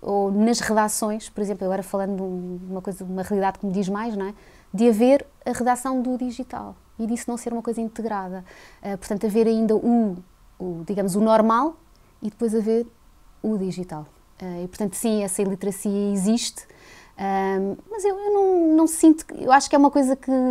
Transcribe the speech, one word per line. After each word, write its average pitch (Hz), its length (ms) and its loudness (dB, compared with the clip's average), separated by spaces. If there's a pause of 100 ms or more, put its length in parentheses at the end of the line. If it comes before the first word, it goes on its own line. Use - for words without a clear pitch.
ou 202 280 0
nas 226 300 2
redações, 214 680 0
por - 100 -8
exemplo, 196 240 -4
agora 190 180 -2
falando 185 760 -6
de 185 120 -14
uma 185 120 -8
coisa, 190 220 -8
uma 185 180 -6
realidade 190 360 -2
que - 60 -10
me 196 80 -4
diz 185 160 -2
mais, 214 260 -4
não 196 120 -6
é? 208 80 -10 (360)
De 220 160 4
haver 240 400 6 (200)
a 247 60 -2
redação 247 500 -2
do 254 160 -2
digital 233 580 -10 (220)
e 226 80 -4
disso 233 200 -4
não 240 120 -4
ser 233 160 -8
uma 226 80 -4
coisa 226 180 -4
integrada. 202 640 -6 (380)
Eh, 202 160 -6
portanto, 208 260 -6
haver 220 220 4
ainda 220 280 2
o, 226 400 2 (440)
o, 175 280 -8
digamos, 196 300 -2
o 208 60 2
normal 226 520 4 (460)
e 214 80 -8
depois 220 260 -4
haver 226 320 0 (560)
o 220 140 -2
digital. 180 500 -6 (340)
Eh, 180 240 -10
e, 180 40 -8
portanto, 196 260 -6
sim, 214 280 -2
essa 202 200 -4
iliteracia 202 720 -2
existe, 202 520 -2 (520)
ahm, 196 600 -2 (140)
mas 415 140 -6
eu, 392 140 -2
eu 415 140 -2
não, 370 440 4
não 320 100 6
sinto 320 400 6
que, - 180 -12
eu 254 80 2
acho 277 160 6
que - 60 0
é 285 40 6
uma 285 120 6
coisa 269 260 2
que, 262 140 -6 (200)